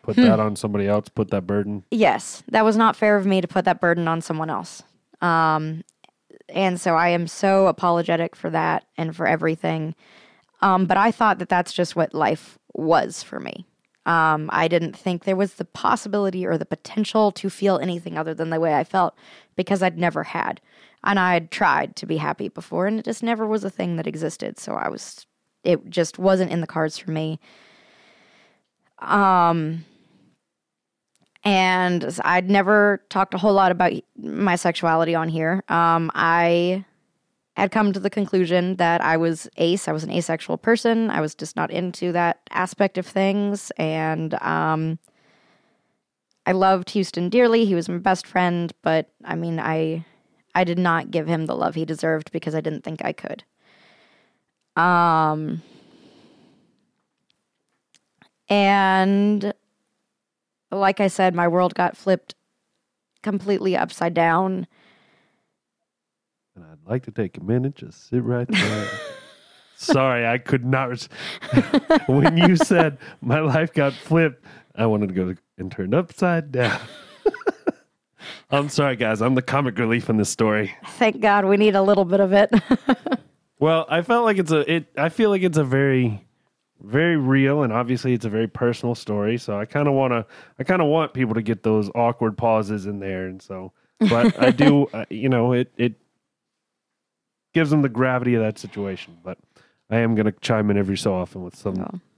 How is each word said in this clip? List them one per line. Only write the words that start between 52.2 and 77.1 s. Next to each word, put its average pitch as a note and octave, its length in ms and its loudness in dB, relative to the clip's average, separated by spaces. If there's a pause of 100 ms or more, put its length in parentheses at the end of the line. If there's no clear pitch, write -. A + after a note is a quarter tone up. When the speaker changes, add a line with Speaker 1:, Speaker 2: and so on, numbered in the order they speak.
Speaker 2:
because D#3+ 220 -8
I D#3 80 -4
didn't D3+ 220 -8
think D#3+ 200 -10
I - 80 -4
could. - 320 -14 (1400)
Um, D#3+ 800 2 (2750)
and G3 1040 4 (1160)
like F#3+ 300 0
I G3 80 4
said, F#3 260 2
my F3 140 2
world F3+ 260 2
got F3+ 220 -2
flipped - 380 -2 (880)
completely G3 540 -2
upside - 380 -2
down. F3+ 520 0 (1900)
Speaker 1:
And F2 80 -20
I'd D#2+ 260 -20
like B2+ 140 -4
to A2 60 -14
take G2+ 280 -6
a D#2+ 40 -12
minute, B2 340 -2
just - 320 -20
sit A#2+ 140 0
right B2 260 -2
there. G#2+ 400 -2 (460)
Speaker 2:
<laughs> - 420 -20
Speaker 1:
Sorry, C3 500 0
I B2 120 0
could B2+ 260 -2
not C3 260 0
res-, - 180 -10 (500)
<laughs> - 480 2
when C#3+ 300 4
you F3+ 200 6
said, D#3+ 400 2 (240)
"My B2+ 200 0
life D#3+ 340 0
got C#3 180 2
flipped," D#3+ 520 0 (320)
I A2+ 100 0
wanted G#2 220 2
to F#2 60 -8
go F#2 200 -2 (240)
and F#2 140 -10
turn G2 220 -6
upside E3+ 580 -2
down. B2 260 -2 (920)